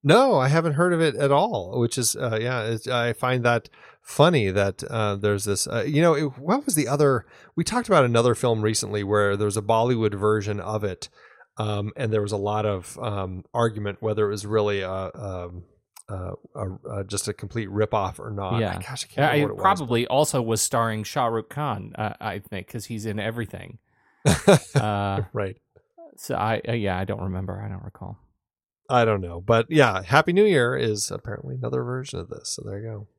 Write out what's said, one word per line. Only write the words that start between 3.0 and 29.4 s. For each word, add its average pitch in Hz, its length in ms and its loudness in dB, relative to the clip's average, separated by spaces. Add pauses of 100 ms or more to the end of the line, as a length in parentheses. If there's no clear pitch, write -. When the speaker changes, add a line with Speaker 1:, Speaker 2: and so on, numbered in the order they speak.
Speaker 1:
find 127 300 0
that 120 240 2 (340)
funny 143 480 4
that, 98 360 0
uh, 107 300 -2
there's 104 280 0
this, 101 240 -2
uh, 113 180 -2
you 151 160 2
know, 170 140 6
it, 143 240 -2
what 208 260 -2
was 233 100 0
the - 120 2
other, 139 380 2 (300)
we 165 80 0
talked 240 240 -2
about 160 180 6
another 117 300 4
film 117 260 0
recently 104 420 -2
where 101 320 4
there 104 100 -2
was 101 120 -2
a 107 40 -2
Bollywood 110 560 2
version 104 420 0
of 104 240 -4
it, 95 260 -8 (480)
um, 107 400 -4
and 113 160 -2
there 107 80 2
was 104 100 -4
a 107 60 -2
lot 107 280 -2
of, 98 340 -4
um, 95 440 -6 (100)
argument 107 480 -2
whether 107 260 0
it - 20 -2
was 104 160 -6
really 104 360 0
a, 95 320 -6
um, 90 500 -10 (440)
uh, 92 240 -8 (240)
a, 95 440 -8
a, 98 40 -6
just 98 240 -6
a 104 60 -4
complete 107 340 -6
ripoff 101 520 0
or 110 120 -10
not. 98 280 -4
Speaker 2:
Yeah. 92 160 -2
Speaker 1:
Gosh, 92 280 -10
I - 40 -10
can't - 100 -10
Speaker 2:
Yeah, 139 80 2
Speaker 1:
remember 147 100 2
Speaker 2:
it 147 60 4
Speaker 1:
what 143 80 0
it - 60 -6
was. - 60 -8
Speaker 2:
probably 131 460 0
also 139 340 2
was 113 200 0
starring 113 420 0
Shah 127 220 -2
Rukh 113 240 -2
Khan, 127 480 -6
uh, 107 240 -4
I 101 180 -6
think, 95 280 -12
'cause 117 180 -10
he's 110 200 -8
in 107 140 -4
everything. 113 600 -8 (460)
Speaker 1:
<laughs> - 20 6 (480)
Speaker 2:
Uh, 101 480 0 (100)
Speaker 1:
Right. 101 240 -4 (600)
Speaker 2:
so - 180 -8
I, 110 320 0
uh, 117 60 -2
yeah, 98 240 -2
I 95 60 -2
don't 98 200 -4
remember. 95 420 -6
I - 20 -10
don't 95 160 -10
recall. - 360 -14 (680)
Speaker 1:
I 123 160 4
don't 104 160 2
know. 85 180 -8
But 113 300 4